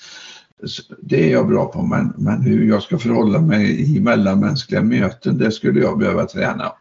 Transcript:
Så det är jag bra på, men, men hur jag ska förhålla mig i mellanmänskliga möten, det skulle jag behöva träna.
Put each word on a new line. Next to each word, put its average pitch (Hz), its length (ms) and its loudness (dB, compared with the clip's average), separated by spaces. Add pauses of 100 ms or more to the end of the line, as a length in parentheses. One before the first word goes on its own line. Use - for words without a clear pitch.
(680)
Så - 160 -12 (200)
det - 260 2
är - 40 4
jag - 160 2
bra - 240 0
på, 82 100 -6
men, - 360 -2
men 113 240 0
hur 110 260 2
jag 104 140 2
ska 175 160 -4
förhålla 117 420 2
mig 120 560 2
i - 40 2
mellanmänskliga 101 840 0
möten, 117 560 -2
det 110 140 0
skulle - 280 0
jag - 180 0
behöva 98 280 0
träna. - 540 -6